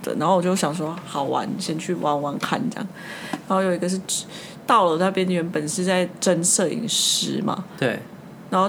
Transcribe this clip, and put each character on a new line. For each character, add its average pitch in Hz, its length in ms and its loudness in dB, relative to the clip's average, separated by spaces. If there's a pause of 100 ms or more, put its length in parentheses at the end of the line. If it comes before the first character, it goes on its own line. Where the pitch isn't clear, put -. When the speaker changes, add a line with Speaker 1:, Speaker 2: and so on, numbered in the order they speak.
Speaker 1:
的， - 120 -4
然 151 120 2
后 190 80 6
我 180 60 6
就 180 120 2
想 170 220 0
说， 160 180 -4 (120)
好 143 180 -2
玩， 131 240 0 (100)
先 160 220 -4
去 180 140 -4
玩 147 280 0
玩 143 180 -4
看 - 300 -2
这 - 60 -6
样。 214 100 -6 (640)
然 190 100 2
后 190 60 4
有 185 100 2
一 175 40 0
个 175 100 -2
是 185 120 0
指-， - 260 -6 (420)
到 220 200 6
了 160 100 4
那 185 120 4
边 190 200 2
原 170 200 0
本 151 180 -2
是 180 180 -2
在 185 240 2 (100)
征 170 240 4
摄 180 240 4
影 - 220 -2
师 - 520 0
嘛， - 220 -2 (160)
Speaker 2:
对。 113 200 2 (500)
Speaker 1:
然 185 120 4
后 196 80 4